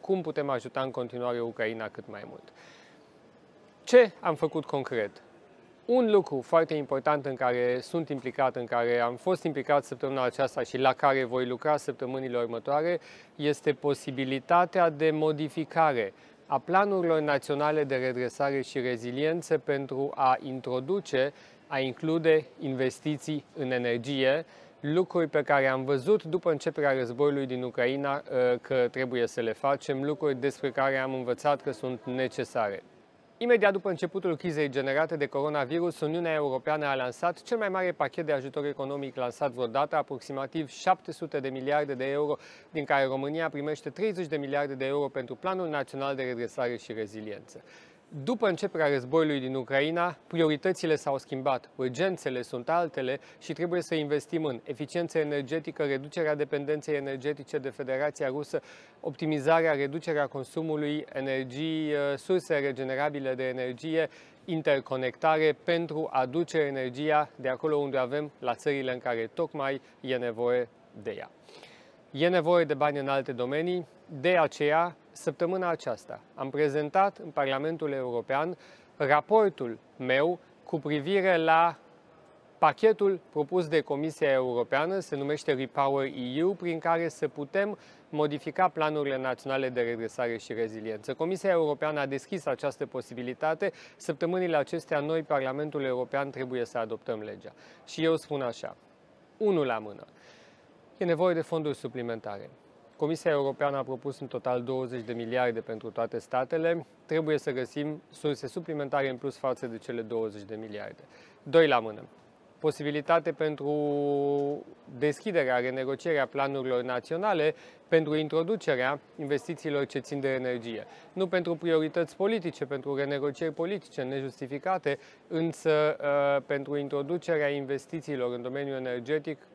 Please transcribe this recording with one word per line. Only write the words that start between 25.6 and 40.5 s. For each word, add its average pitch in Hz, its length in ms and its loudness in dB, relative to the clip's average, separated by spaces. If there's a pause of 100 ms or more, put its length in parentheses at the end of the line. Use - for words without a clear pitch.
am 131 180 0
văzut 139 400 2
după 170 260 0
începerea 147 420 0
războiului 135 540 2
din 127 160 -4
Ucraina, 135 600 0 (300)
ă, 123 40 2
că 123 340 0
trebuie 127 360 0
să - 140 -4
le 113 120 0
facem, 139 520 0
lucruri 143 360 0
despre 135 300 -2
care 135 260 2
am 131 180 -2
învățat 131 480 0
că 143 80 -4
sunt 127 340 -4
necesare. 123 760 -2 (600)
Imediat 220 300 6
după 190 160 -2
începutul 175 480 -2
crizei 151 320 0
generate 139 480 0
de 143 100 0
coronavirus, 151 720 0
Uniunea 165 340 0
Europeană 147 520 0
a 139 80 2
lansat 131 480 -2
cel 240 160 -2
mai 208 100 0
mare 185 240 0
pachet 160 340 -2
de 151 60 2
ajutor 139 320 -2
economic 139 520 -6
lansat 127 340 -2
vreodată, 127 460 0
aproximativ 139 720 -4